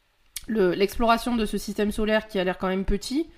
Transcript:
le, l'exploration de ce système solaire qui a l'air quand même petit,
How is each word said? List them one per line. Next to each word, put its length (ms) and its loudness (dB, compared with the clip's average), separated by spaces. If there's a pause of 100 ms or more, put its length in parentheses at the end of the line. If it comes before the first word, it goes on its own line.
(480)
le, 260 2
l'exploration 600 2
de 100 0
ce 120 -4
système 340 -2
solaire 360 0
qui 120 -4
a 40 0
l'air 140 -2
quand 100 -4
même 180 -2
petit, 420 -2 (100)